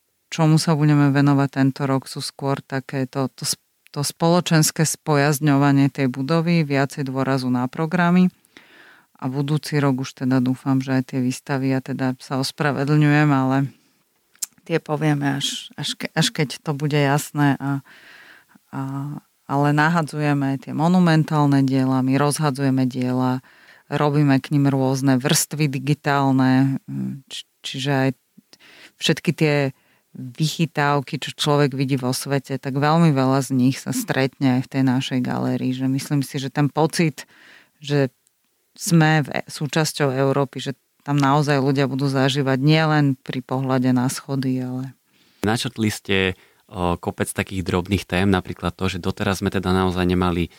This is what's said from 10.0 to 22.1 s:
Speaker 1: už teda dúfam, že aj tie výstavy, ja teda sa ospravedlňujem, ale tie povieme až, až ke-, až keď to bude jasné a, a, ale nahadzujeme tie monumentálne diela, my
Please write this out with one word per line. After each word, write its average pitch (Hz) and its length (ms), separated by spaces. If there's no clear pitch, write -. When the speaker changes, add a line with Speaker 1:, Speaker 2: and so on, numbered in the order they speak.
Speaker 1:
už - 80
teda 131 240
dúfam, 131 400
že 131 240
aj - 80
tie 135 160
výstavy, 135 480
ja 131 80
teda 131 400
sa 139 160
ospravedlňujem, 147 960
ale 135 400
tie 160 160
povieme 143 560
až, - 400
až - 160
ke-, - 160
až - 240
keď 147 240
to 151 160
bude 147 240
jasné 143 560
a, 139 240
a, 135 40
ale 143 240
nahadzujeme 147 880
tie 131 160
monumentálne 156 880
diela, 131 400
my 131 160